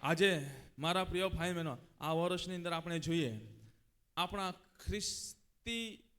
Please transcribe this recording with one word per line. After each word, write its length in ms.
આજે 280
મારા 240
પ્રિય 240
ભાઈ 260
બહેનો, 200
આ 120
વર્ષની 420
અંદર 180
આપણે 260
જોઈએ, 320
આપણા 340
ખ્રિસ્તી 1400